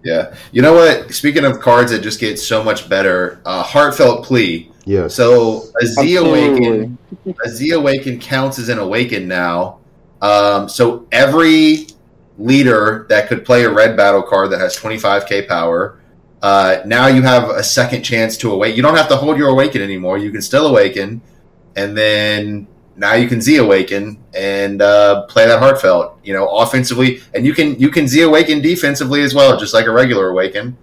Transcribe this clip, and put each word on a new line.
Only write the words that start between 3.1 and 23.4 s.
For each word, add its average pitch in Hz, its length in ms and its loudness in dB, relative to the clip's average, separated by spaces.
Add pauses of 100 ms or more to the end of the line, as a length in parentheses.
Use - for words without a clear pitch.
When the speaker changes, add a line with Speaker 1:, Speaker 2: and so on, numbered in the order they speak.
Speaker 1:
uh, 90 180 -6
Heartfelt 143 600 2
Plea. 92 480 -2 (140)
Speaker 2:
Yes. 95 300 -4
Speaker 1:
So 117 480 2 (180)
a 120 40 -2
Z 143 320 0
Speaker 3:
Absolutely. 156 280 2 (220)
Speaker 1:
Awaken, 113 300 -4 (460)
a 113 60 -8
Z 127 220 -6
Awaken 135 480 -2
counts 131 400 -4
as 117 100 -8
an 117 80 -4
Awaken 104 500 -4
now. 90 520 -4 (420)
Um, 101 480 2
so 117 420 -2
every 156 760 2 (500)
leader 110 720 0
that 104 180 0
could 117 160 -6
play 123 200 4
a 113 100 2
red 110 240 4
battle 101 240 2
card 98 300 -2
that 90 80 -4
has 92 160 -4
twenty-five 104 500 -4
K 101 200 -4
power, 85 540 -4 (440)
uh, 98 420 2
now 123 220 2
you 131 160 4
have 123 260 2
a 101 140 -4
second 123 400 -4
chance 113 340 -4
to 113 140 -4
awaken. 107 260 -2
You 131 60 0
don't 151 120 2
have - 140 0
to 139 80 2
hold 143 200 -2
your 139 120 0
Awaken 135 320 0
anymore. 95 380 -6
You 104 120 -8
can 101 100 -10
still 147 260 -2
Awaken, 104 540 0 (540)
and 101 220 -6
then 104 680 -2 (280)
now 101 200 -2
you 123 120 2
can 117 140 -4